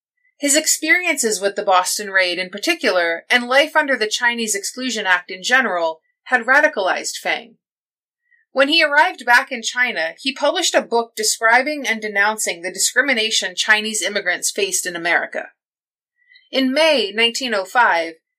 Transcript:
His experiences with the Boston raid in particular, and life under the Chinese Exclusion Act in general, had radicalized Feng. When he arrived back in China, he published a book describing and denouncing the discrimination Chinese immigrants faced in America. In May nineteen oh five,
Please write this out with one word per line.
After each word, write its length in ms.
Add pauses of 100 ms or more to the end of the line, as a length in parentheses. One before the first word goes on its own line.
(380)
His 180
experiences 880
with 140
the 60
Boston 460
raid 300
in 100
particular, 800
and 180
life 300
under 220
the 100
Chinese 460
Exclusion 500
Act 260
in 120
general, 580 (300)
had 140
radicalized 800
Feng. 320 (960)
When 180
he 140
arrived 420
back 280
in 100
China, 560
he 160
published 400
a 80
book 320
describing 720
and 160
denouncing 600
the 100
discrimination 800
Chinese 480
immigrants 480
faced 360
in 100
America. 540 (1000)
In 220
May 420
nineteen 400
oh 100
five, 500 (240)